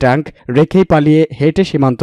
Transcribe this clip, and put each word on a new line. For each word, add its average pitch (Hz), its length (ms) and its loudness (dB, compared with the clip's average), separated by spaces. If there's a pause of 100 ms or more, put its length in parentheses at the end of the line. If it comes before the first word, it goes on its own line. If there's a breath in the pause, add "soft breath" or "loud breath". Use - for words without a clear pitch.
ট্যাঙ্ক 135 220 0 (320 soft breath)
রেখেই 180 360 2
পালিয়ে 151 300 2 (160)
হেঁটে 156 320 0
সীমান্ত 135 320 -2